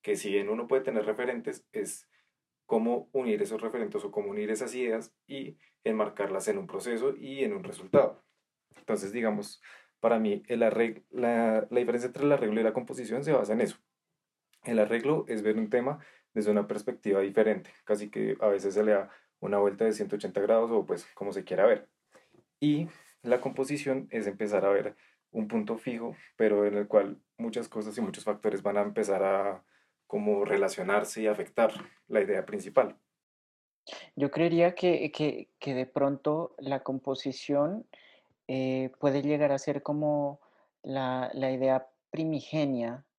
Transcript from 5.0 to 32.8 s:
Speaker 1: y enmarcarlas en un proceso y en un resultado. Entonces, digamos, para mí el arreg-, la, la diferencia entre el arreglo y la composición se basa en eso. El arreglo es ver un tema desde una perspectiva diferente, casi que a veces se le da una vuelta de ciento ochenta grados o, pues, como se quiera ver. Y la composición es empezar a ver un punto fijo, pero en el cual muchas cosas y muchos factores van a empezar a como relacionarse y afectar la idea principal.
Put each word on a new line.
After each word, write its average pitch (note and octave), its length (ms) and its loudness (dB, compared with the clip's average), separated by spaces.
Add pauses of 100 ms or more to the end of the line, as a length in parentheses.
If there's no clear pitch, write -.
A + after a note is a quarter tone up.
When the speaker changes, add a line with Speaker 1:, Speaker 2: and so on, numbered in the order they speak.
Speaker 1:
y - 300 -12 (260)
enmarcarlas G#2 640 -2
en G2+ 100 0
un F2+ 100 -8
proceso A#2 480 -2
y C3+ 280 -6
en G#2+ 100 0
un F#2 100 -8
resultado. - 600 2 (520)
Entonces, G2 380 -4
digamos, G#2 480 -4 (380)
para A2+ 200 2
mí G#2 280 0
el A#2 160 0
arreg-, A2+ 480 0
la, A#2 580 2
la A#2+ 100 2
diferencia A#2+ 280 0
entre C3+ 160 -4
el D3 80 6
arreglo A2+ 280 2
y A2+ 40 2
la A2 100 2
composición B2 500 -6
se D#3 80 0
basa A2 220 2
en A#2 80 2
eso. - 160 -2 (840)
El A#2 160 0
arreglo A#2 480 2
es A2 140 -4
ver G#2+ 160 0
un G#2+ 120 -2
tema B2+ 300 0 (340)
desde G#2 180 0
una G#2 160 2
perspectiva G#2 540 -2
diferente, G2+ 500 2 (120)
casi G#2 260 -2
que G#2+ 300 -2
a G#2+ 80 4
veces G2 280 2
se G#2+ 80 4
le G#2+ 100 4
da G2 160 0 (300)
una G2+ 180 0
vuelta G2+ 280 2
de A2 60 4
ciento G#2 240 -4
ochenta G2+ 240 -4
grados A2+ 320 4
o, G#2 140 2
pues, F2 200 -4 (100)
como G2 180 -6
se F#2+ 100 -6
quiera F#2 220 2
ver. - 240 4 (680)
Y D3+ 280 2 (360)
la B2 180 2
composición C3+ 680 -4
es A2 160 -2
empezar G2+ 380 0
a G2 40 6
ver G2+ 260 2 (360)
un A2 160 -4
punto A2+ 300 -2
fijo, A#2 380 -8 (200)
pero G#2 300 4
en G2+ 100 2
el G#2 120 0
cual G2+ 320 4 (180)
muchas A#2 320 -6
cosas G#2+ 280 -8
y A#2+ 40 -2
muchos F#2+ 220 -6
factores G#2 380 -2
van G2+ 160 0
a G#2 40 2
empezar G2 420 0
a G2 400 0 (420)
como G#2 400 0
relacionarse G2+ 760 0
y A2 60 2
afectar G#2+ 460 0 (340)
la A2 140 2
idea F#2+ 240 -2
principal. G2+ 520 0 (1160)